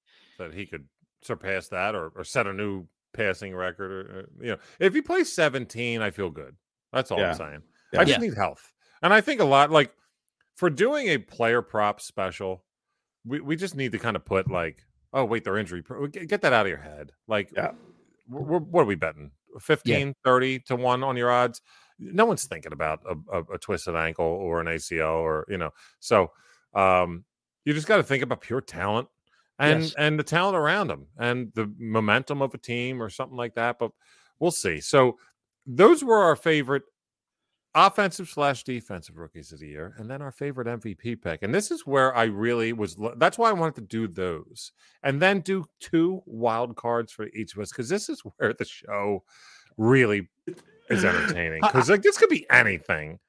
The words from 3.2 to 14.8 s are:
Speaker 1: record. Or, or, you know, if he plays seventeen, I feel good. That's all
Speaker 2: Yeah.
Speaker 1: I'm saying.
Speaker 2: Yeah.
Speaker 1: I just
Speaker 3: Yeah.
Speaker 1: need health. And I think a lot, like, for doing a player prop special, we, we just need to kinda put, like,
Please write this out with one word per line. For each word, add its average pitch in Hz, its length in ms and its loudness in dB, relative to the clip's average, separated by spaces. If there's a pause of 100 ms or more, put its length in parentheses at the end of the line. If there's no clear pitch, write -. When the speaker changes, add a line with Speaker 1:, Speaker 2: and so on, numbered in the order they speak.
Speaker 1:
record. 92 360 -8
Or, 95 280 -14
or, 95 60 -16 (200)
you 117 60 -4
know, 95 60 -6 (220)
if 190 140 2
he 302 80 0
plays 349 320 -2
seventeen, 120 680 -2
I 101 100 -2
feel 95 180 -6
good. 71 260 -16 (380)
That's 131 180 -2
all 92 80 0
Speaker 2:
Yeah. 90 120 2
Speaker 1:
I'm 78 60 -4
saying. 76 260 -12 (280)
Speaker 2:
Yeah. 156 100 4
Speaker 1:
I 185 40 6
just 139 160 4
Speaker 3:
Yeah. 233 80 -2
Speaker 1:
need 117 80 -6
health. - 340 -6 (300)
And 175 120 4
I 214 80 8
think 247 200 0
a 170 40 6
lot, 139 260 6
like, 147 200 6 (680)
for 180 120 2
doing 233 380 0
a 156 100 2
player 117 460 0
prop 104 380 0
special, 95 600 -6 (640)
we, 139 140 -6
we 151 160 -4
just 170 200 -6
need 131 180 -4
to 110 60 -6
kinda 107 200 -4
put, 95 300 -2
like, 85 360 -6 (280)